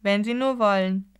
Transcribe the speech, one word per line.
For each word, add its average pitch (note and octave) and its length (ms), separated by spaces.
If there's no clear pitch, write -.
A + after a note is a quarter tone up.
wenn G3+ 220
sie A#3 100
nur C4 240
wollen. G3 640